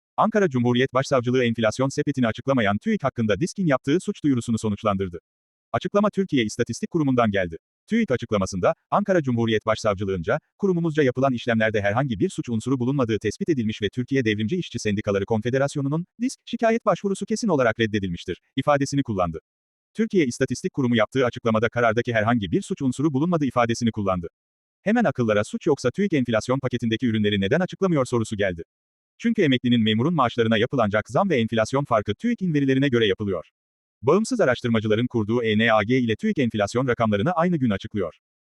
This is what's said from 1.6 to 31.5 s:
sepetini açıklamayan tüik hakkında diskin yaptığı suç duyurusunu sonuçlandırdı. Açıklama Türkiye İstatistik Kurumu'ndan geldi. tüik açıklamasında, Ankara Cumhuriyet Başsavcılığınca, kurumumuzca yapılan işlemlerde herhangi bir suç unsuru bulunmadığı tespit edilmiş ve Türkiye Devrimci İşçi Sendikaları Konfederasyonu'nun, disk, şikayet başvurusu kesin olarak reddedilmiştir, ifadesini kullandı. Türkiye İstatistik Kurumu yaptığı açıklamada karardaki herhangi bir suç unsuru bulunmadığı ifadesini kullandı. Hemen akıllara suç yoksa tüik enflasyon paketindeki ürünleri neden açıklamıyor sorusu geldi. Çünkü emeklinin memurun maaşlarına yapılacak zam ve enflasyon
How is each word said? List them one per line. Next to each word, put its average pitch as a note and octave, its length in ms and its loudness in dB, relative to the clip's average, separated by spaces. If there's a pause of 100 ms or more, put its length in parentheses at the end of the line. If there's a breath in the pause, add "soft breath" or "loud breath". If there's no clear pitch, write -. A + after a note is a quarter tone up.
sepetini C3+ 380 -2
açıklamayan G#2+ 500 0
tüik G#3+ 260 -2
hakkında G#2+ 360 0
diskin F#3 260 -2
yaptığı C#3+ 340 2
suç - 240 -8
duyurusunu B2 340 0
sonuçlandırdı. G2 600 -2 (520)
Açıklama G3+ 380 0
Türkiye E3+ 340 0
İstatistik A#2 480 -4
Kurumu'ndan B2+ 400 2
geldi. F2+ 260 -2 (320)
tüik A3 220 2
açıklamasında, G#2 640 0 (180)
Ankara F#3 300 2
Cumhuriyet A#2 440 0
Başsavcılığınca, G2+ 760 0 (180)
kurumumuzca E3 460 0
yapılan B2+ 300 2
işlemlerde A2 480 0
herhangi G#2+ 380 0
bir F3+ 100 0
suç - 200 -10
unsuru A#2+ 300 -2
bulunmadığı A#2+ 400 0
tespit A2 300 -4
edilmiş A2+ 320 -2
ve G2 80 -2
Türkiye B2+ 360 -2
Devrimci A2 300 0
İşçi E3+ 240 -6
Sendikaları G2+ 460 -2
Konfederasyonu'nun, C3+ 800 -2 (160)
disk, B3+ 240 -6
şikayet A3+ 400 0
başvurusu G3 400 -2
kesin A3 220 -4
olarak B2+ 320 2
reddedilmiştir, G2 640 -4 (140)
ifadesini C#3 480 2
kullandı. F2 360 -4 (540)
Türkiye G#3 320 2
İstatistik B2+ 480 -4
Kurumu B2 220 0
yaptığı B2 300 2
açıklamada A2 440 0
karardaki A#2 440 0
herhangi G#2+ 380 0
bir F#3+ 100 0
suç - 200 -8
unsuru C3+ 320 -2
bulunmadığı D#3 320 0
ifadesini A#2 460 0
kullandı. F#2 360 -4 (560)
Hemen A3+ 200 2
akıllara A2+ 400 2
suç - 240 -6
yoksa B2+ 240 0
tüik G3 220 -2
enflasyon B2+ 460 0
paketindeki A#2+ 460 -2
ürünleri G#2 360 0
neden B2 180 2
açıklamıyor F3 460 0
sorusu A2 320 -2
geldi. F#2 260 -4 (540)
Çünkü A3+ 240 0
emeklinin B2 420 2
memurun A2+ 300 2
maaşlarına A#2 440 2
yapılacak A2 520 0
zam F3+ 200 0
ve D3 80 2
enflasyon A2+ 480 0